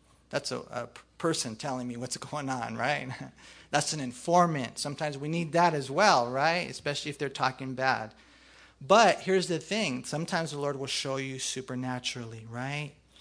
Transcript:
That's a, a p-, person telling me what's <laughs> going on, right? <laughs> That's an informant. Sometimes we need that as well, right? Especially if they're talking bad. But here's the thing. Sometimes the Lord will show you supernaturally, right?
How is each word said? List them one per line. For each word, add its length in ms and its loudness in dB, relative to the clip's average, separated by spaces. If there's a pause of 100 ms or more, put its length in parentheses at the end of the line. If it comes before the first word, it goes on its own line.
(300)
That's 220 -4
a, 80 -6 (100)
a 160 -8
p-, 140 -18 (180)
person 380 -2
telling 320 -6
me 80 -8
what's 200 -8
<laughs> 140 -12
going 180 -6
on, 280 -4
right? 320 -2 (320)
<laughs> 300 -20
That's 220 2
an 80 -4
informant. 800 2
Sometimes 400 -4
we 100 -6
need 240 -2
that 220 6
as 160 -2
well, 400 6
right? 400 2
Especially 400 -4
if 80 -10
they're 100 -2
talking 460 -2
bad. 400 0 (640)
But 400 8
here's 280 2
the 100 0
thing. 460 -2
Sometimes 480 -2
the 60 -8
Lord 200 -2
will 80 -6
show 300 -4
you 220 -6
supernaturally, 1120 -6
right? 440 -6 (280)